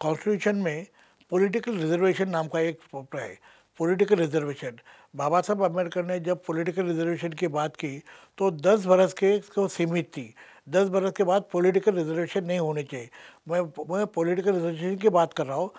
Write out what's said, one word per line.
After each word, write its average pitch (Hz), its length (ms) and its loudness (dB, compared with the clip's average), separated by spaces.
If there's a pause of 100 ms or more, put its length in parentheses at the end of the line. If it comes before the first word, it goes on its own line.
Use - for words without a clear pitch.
कॉन्स्टिट्यूशन 202 560 0
में 185 300 -4 (440)
पॉलिटिकल 202 460 0
रिजर्वेशन 175 520 0
नाम 160 200 -2
का 165 120 -2
एक 160 180 -2 (360)
है, 113 240 -10 (400)
पॉलिटिकल 190 380 2
रिजर्वेशन। 143 600 -2 (380)
बाबा 147 240 2
साहब 196 240 0
अम्बेडकर 175 400 -2
ने 180 160 -4
जब 170 260 -2
पॉलिटिकल 170 360 -2
रिजर्वेशन 170 460 -2
की 165 200 -4
बात 147 280 -4
की, 143 260 -8 (360)
तो 196 120 2
दस 180 360 2
बरस 185 260 6
के 202 260 2
को 196 300 -2
सीमित 170 380 -2
थी, 117 280 -14 (340)
दस 190 200 2
बरस 190 280 0
के 202 80 2
बाद 190 280 2
पॉलिटिकल 185 400 4
रिजर्वेशन 165 520 -2
नहीं 180 140 -2
होने 156 240 -2
चाहिए। 123 280 -12 (380)
मैं, 175 120 0 (340)
मैं 202 120 0
पॉलिटिकल 180 460 0
रिजर्वेशन 170 440 -2
की 202 120 4
बात 170 240 4
कर 147 140 -4
रहा 135 100 -4
हूँ, 175 220 -2